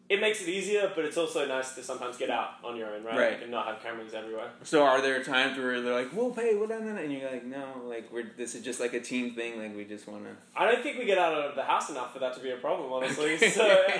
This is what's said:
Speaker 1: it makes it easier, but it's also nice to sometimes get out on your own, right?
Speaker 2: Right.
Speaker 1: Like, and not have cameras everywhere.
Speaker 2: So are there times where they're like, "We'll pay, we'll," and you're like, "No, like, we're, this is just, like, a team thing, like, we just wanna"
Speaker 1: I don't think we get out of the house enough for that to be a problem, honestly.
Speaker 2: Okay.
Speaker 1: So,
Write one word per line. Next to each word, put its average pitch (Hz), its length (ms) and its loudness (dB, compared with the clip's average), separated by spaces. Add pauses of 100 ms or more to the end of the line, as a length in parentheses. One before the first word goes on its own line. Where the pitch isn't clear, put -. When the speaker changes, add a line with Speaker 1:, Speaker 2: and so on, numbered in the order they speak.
Speaker 1:
it 202 140 4
makes 214 180 2
it 170 80 -6
easier, 196 480 2
but 160 80 0
it's 151 140 -2
also 156 280 0
nice 131 280 -4
to 131 80 -12
sometimes 123 340 -6
get 127 140 -2
out 117 200 0 (140)
on 120 120 -6
your 110 180 -6
own, 107 100 -8
right? 113 140 -2
Speaker 2:
Right. 117 140 6
Speaker 1:
Like, - 100 -8
and 117 80 -10
not 113 160 -2
have 110 160 -8
cameras 113 320 -8
everywhere. 110 340 -6 (140)
Speaker 2:
So 151 200 4
are 131 200 6
there 131 200 2
times 131 360 2
where 127 240 0
they're 123 120 2
like, 127 200 -2
"We'll 240 160 0
pay, 226 240 2
we'll," 214 180 0
and 208 400 -6
you're 135 180 -6
like, 123 140 -8
"No, 135 200 -8 (200)
like, 117 260 -10
we're, 113 260 -6
this 117 180 -6
is 120 100 -10
just, 120 160 -6
like, 120 140 -2
a 120 60 -2
team 120 340 -4
thing, 117 260 -6
like, 107 160 -8
we 104 80 -8
just 104 240 -14
wanna" 104 220 -12 (260)
Speaker 1:
I 165 140 4
don't 247 120 4
think 277 160 -4
we 247 60 -4
get 190 140 4
out 165 160 4
of 139 220 -2
the 131 60 -2
house 156 280 0
enough 127 240 -6
for 131 60 -8
that 127 160 -2
to 127 40 -14
be 127 100 -6
a 123 60 -4
problem, 147 340 -2
honestly. 131 440 0
Speaker 2:
Okay. 196 160 6
Speaker 1:
So, 190 340 8 (160)